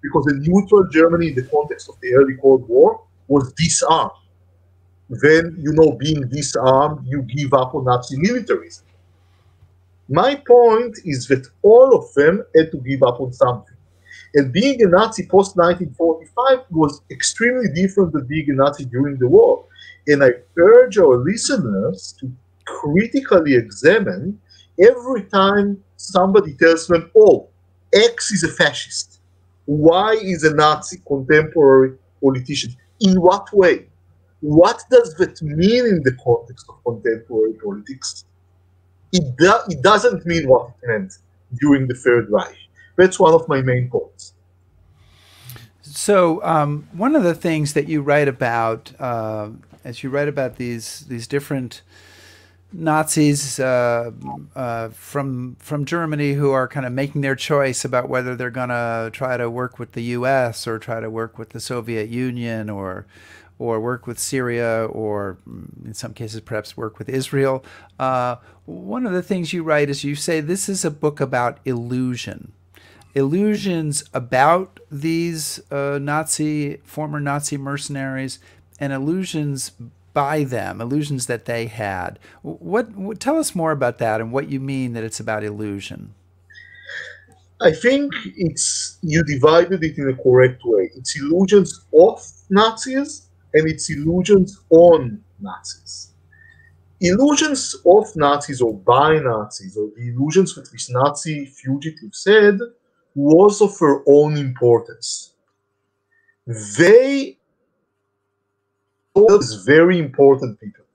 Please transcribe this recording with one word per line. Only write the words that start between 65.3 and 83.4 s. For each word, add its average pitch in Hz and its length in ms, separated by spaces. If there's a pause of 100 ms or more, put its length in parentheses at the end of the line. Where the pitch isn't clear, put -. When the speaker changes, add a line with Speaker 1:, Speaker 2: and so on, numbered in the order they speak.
Speaker 2:
mm, - 360
in 110 100
some 117 200
cases, 110 260
perhaps - 360
work 113 240
with - 80
Israel. 131 560 (340)
Uh, 127 380 (300)
one 196 380
of 208 80
the 180 100
things 180 300
you 175 120
write 147 260
is 143 140
you 143 100
say 160 260
this 170 280
is 190 160
a 160 80
book 151 280
about 123 440
illusion. 123 880 (640)
Illusions 170 840 (100)
about 143 680 (100)
these, 165 720 (100)
uh, 139 320
Nazi, 151 760
former 147 420
Nazi 143 360
mercenaries 135 840 (400)
and 139 120
illusions 147 760 (420)
by 147 300
them, 101 380
illusions 139 460
that 120 180
they 117 220
had. 98 520 (240)
What, 202 540
what, 196 240
tell 302 180
us 311 160